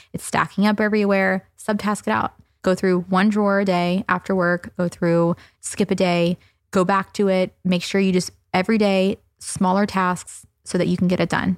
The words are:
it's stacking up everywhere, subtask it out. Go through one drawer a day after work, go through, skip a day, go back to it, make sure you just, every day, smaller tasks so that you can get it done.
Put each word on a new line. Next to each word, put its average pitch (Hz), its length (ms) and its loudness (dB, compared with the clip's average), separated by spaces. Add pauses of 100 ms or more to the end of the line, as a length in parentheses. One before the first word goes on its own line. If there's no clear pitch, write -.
(140)
it's - 120 -10
stacking - 420 0
up 214 120 2
everywhere, 196 680 0 (120)
subtask 208 480 -4
it 214 40 -2
out. - 220 -2 (280)
Go 185 140 2
through 180 340 0
one 190 200 4
drawer 202 320 2
a 202 40 0
day 180 420 0
after 185 280 -2
work, 175 420 -2
go 180 100 -2
through, 170 480 0 (260)
skip - 300 -4
a 190 40 2
day, 175 420 0 (340)
go 185 140 2
back 190 280 0
to 202 140 0
it, 185 260 0 (100)
make 180 200 0
sure 196 180 0
you 190 100 2
just, 180 200 0 (220)
every 190 240 0
day, 196 400 0 (220)
smaller 190 460 -2
tasks 185 600 -4 (220)
so 180 120 -4
that 175 80 0
you 180 100 0
can 180 100 0
get 180 120 0
it 170 100 0
done. 180 280 -2